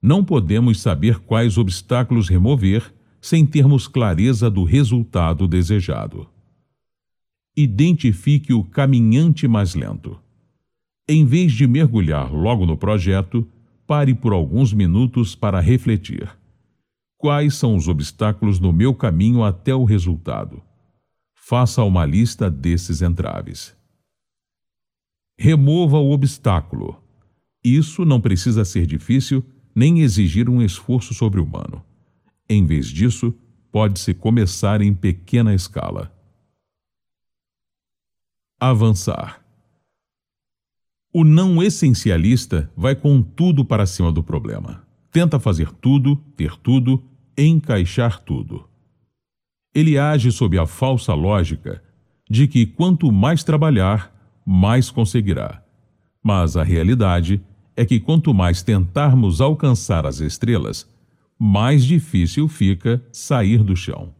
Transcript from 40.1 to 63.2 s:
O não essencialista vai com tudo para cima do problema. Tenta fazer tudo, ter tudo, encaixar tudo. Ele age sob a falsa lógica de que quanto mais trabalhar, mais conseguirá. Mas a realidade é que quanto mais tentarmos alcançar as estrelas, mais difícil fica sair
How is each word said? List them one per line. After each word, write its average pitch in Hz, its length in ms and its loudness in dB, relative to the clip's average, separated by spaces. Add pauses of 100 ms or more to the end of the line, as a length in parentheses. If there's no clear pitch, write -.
O 165 120 2
não 170 380 4
essencialista 104 1120 0
vai 131 180 -2
com 143 280 2
tudo 139 420 0
para 104 220 0
cima 85 260 -2
do 80 100 -2
problema. 55 640 -10 (240)
Tenta 160 300 0
fazer 82 320 -2
tudo, 139 440 2 (200)
ter 78 200 -6
tudo, 131 460 0 (340)
encaixar 120 840 0
tudo. - 480 -10 (1080)
Ele 151 240 2
age 143 320 2
sob 98 260 0
a 82 100 0
falsa 127 480 -4
lógica 82 680 -4 (480)
de 117 160 4
que 120 180 2
quanto 165 460 0
mais 117 320 2
trabalhar, 110 680 0 (340)
mais 101 440 2
conseguirá. 98 760 -4 (580)
Mas 87 340 0
a 82 60 0
realidade 90 800 0 (360)
é 117 80 0
que 120 140 0
quanto 156 360 0
mais 90 280 0
tentarmos 104 800 0
alcançar 131 680 0
as 67 140 -8
estrelas, 78 680 -6 (500)
mais 113 460 2
difícil 139 640 0
fica 117 640 -2
sair 113 520 0